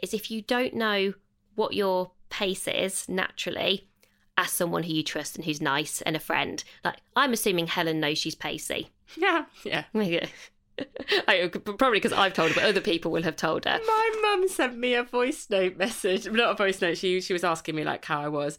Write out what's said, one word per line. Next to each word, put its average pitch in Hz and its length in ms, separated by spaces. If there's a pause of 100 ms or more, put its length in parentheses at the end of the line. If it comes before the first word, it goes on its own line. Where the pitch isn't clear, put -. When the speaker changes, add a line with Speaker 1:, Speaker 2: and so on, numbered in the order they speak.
Speaker 1:
is 190 120
if 214 180
you 220 100
don't 247 320
know 202 400 (420)
what - 180
your 185 380 (180)
pace 190 380
is - 420
naturally, - 800 (480)
ask 180 180
someone 170 280
who 165 100
you 156 100
trust - 320
and 160 80
who's 151 160
nice 147 440
and 160 120
a 151 40
friend. - 440 (220)
Like, 175 120 (200)
I'm 262 160
assuming 180 340
Helen 165 320
knows 151 180
she's 156 180
pacey. - 560 (260)
Speaker 2:
Yeah, 339 280 (200)
yeah. 151 280
Speaker 1:
Yeah. 185 380
<laughs> - 960
I, 180 220
probably 208 500
'cause - 140
I've 190 200
told 160 180
her, - 40
but - 80
other 190 160
people 170 320
will 165 120
have 160 120
told - 300
her. - 200
Speaker 2:
My 440 260 (100)
mum 403 260
sent 254 300
me 247 160
a 240 100
voice 247 460
note 185 260
message. 196 540
Not 220 220
a - 40
voice 190 260
note. 175 160
She, 185 220
she 185 140
was 175 100
asking 165 320
me, 151 80
like, 151 220
how 147 160
I 147 80
was. 147 300